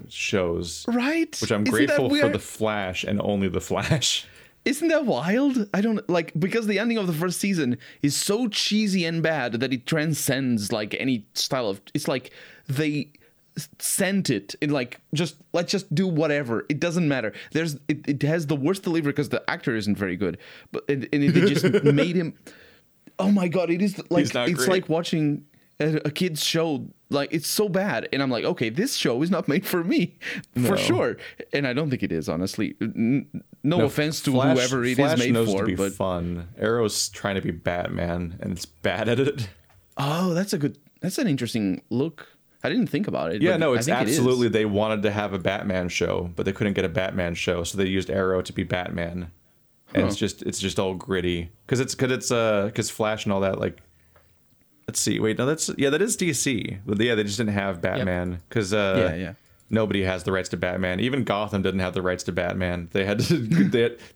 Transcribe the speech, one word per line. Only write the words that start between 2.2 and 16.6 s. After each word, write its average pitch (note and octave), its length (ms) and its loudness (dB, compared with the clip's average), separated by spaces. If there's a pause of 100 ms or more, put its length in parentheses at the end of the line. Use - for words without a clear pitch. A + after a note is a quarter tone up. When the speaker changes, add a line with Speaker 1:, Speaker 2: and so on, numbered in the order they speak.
Speaker 1:
The G#2 60 0
Flash G#2 640 -2
and G2+ 180 0
only G2 280 2
The F2+ 120 -2
Flash. - 720 0
<laughs> - 40 -20 (300)
Speaker 2:
Isn't C#4 220 0
that D#4 180 2
wild? G#3 680 2
I F#3+ 80 2
don't, A3 280 0
like, E3+ 300 0
because G#3 280 0
the G3+ 120 2
ending A3+ 180 0
of G3+ 80 0
the F3+ 80 0
first F3 280 -2
season D#3 360 2 (240)
is C#3+ 140 2
so A3+ 320 0
cheesy G3+ 560 2
and E3 180 0
bad D3+ 380 0
that C3 140 0
it B2 120 -4
transcends, C3+ 840 0
like, G#2+ 260 -2
any A#2+ 360 -2
style B2+ 340 -2
of, G2 140 -4 (120)
it's D3 140 -2
like C3+ 240 -2 (380)
they D3 420 -2 (460)
s-, D3 100 -12 (120)
sent F#3+ 500 0
it G#2+ 320 -2
and, D3 100 0
like, B2+ 300 -4 (120)
just, D#3+ 220 -2 (160)
"Let's E3+ 180 0
just F#3+ 240 -2
do F#3+ 140 2
whatever. C#3+ 640 0